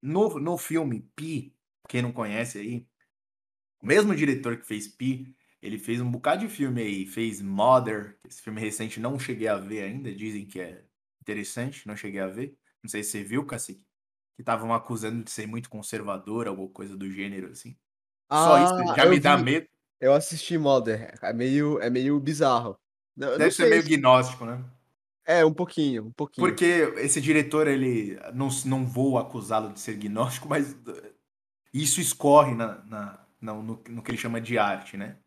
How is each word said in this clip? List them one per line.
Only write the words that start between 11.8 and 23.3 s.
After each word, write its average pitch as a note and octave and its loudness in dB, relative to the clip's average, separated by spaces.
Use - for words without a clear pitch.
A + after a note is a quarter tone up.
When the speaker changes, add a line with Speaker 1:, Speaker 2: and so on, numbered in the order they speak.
Speaker 1:
não G#2 -12
cheguei G2 -10
a F#2+ -4
ver. A#2 -10
Não A2 -16
sei G#2+ -6
se - -8
você G#2 -8
viu, B2 -4
Cacique, - -12
que - -20
tavam A2+ -2
acusando A2+ -6
de - -14
ser G#2+ -10
muito A#2 -10
conservador, G#2 -8
alguma F#2+ -8
coisa G2 -14
do F#2+ -10
gênero, G2 -10
assim. - -20
Só E3 8
isso F3+ 6
Speaker 2:
Ah, D3+ 0
Speaker 1:
já C#3 8
Speaker 2:
eu F3+ 10
Speaker 1:
me D3 8
dá C#3+ 6
Speaker 2:
vi. - 2
Speaker 1:
medo. D3 0
Speaker 2:
Eu C3 6
assisti D#3+ -2
Mother, A#2 2
é G2+ -2
meio, C#3 2
é A#2 -2
meio C3 2
bizarro. C3+ 0
Não, C#3 -4
eu B2+ -2